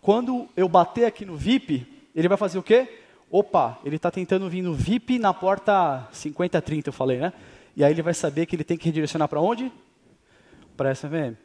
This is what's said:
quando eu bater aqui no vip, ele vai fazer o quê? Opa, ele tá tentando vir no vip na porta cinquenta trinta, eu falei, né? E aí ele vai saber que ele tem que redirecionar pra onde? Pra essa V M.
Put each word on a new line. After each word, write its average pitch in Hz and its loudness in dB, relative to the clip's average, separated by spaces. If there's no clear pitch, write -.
quando 240 0
eu 185 2
bater 175 4
aqui 220 -4
no 180 -12
vip, 147 -2
ele 165 0
vai 196 4
fazer 190 -4
o 180 -6
quê? 240 2
Opa, 165 2
ele 147 -4
tá 175 -2
tentando 190 -2
vir 180 -6
no 175 -2
vip 240 0
na 202 2
porta 185 0
cinquenta 170 -2
trinta, 151 -6
eu 135 -8
falei, 131 0
né? 175 -2
E 147 4
aí 147 6
ele 165 0
vai 165 -2
saber 160 -2
que 175 -6
ele 147 -4
tem 170 -2
que - -4
redirecionar 160 0
pra 151 -2
onde? 233 0
Pra 135 0
essa 135 -4
V 156 -4
M. 123 -4